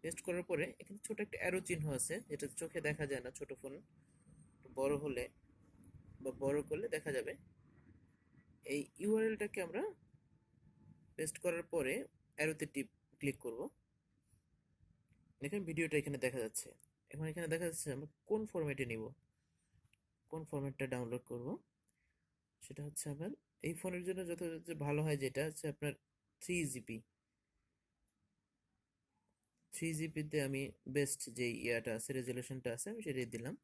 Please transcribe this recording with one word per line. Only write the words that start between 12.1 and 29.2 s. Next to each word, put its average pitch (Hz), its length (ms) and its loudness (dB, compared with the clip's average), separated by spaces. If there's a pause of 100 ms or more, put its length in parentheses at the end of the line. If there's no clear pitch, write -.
অ্যারোতে 151 380 2
টিপ, 135 140 0 (320)
ক্লিক 139 240 2
করব। 117 160 -4 (1800)
দেখেন 196 260 0
ভিডিওটা 160 320 4
এখানে 143 260 -2
দেখা 127 180 2
যাচ্ছে। - 240 -4 (440)
এখন 151 200 -2
এখানে 170 200 -2
দেখা 165 160 2
যাচ্ছে 160 180 -2 (100)
আমরা 147 120 -6 (220)
কোন 214 100 4 (100)
ফরম্যাটে 143 420 2
নিব, 110 100 -2 (1300)
কোন 160 180 -4
ফরম্যাটটা 139 360 0 (100)
ডাউনলোড 123 360 -2
করব। 120 180 -4 (1160)
সেটা - 220 -10
হচ্ছে - 180 -4 (100)
আমার 165 160 -4 (380)
এই 170 120 0
ফোনের 180 280 -2
জন্য 185 120 0 (100)
যত, 170 120 -2 (240)
যে 170 80 -4 (120)
ভালো 147 200 4
হয় 147 180 4
যেটা 135 240 2
হচ্ছে 151 240 -6
আপনার 143 200 -2 (500)
থ্রি 180 140 2 (160)
জিবি। 113 260 -6 (2750)